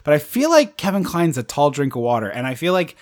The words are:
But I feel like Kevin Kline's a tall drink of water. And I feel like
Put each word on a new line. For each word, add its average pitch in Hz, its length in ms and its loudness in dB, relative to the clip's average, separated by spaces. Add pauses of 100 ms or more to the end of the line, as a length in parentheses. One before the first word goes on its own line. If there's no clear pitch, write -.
But - 80 2
I - 60 6
feel 277 300 -2
like 302 280 4
Kevin 196 260 -2
Kline's 165 340 -2
a 123 60 -4
tall 147 260 0
drink 139 280 -2
of 123 40 -4
water. 117 280 0
And 123 180 -6
I 131 80 -6
feel 165 160 -2
like 185 300 0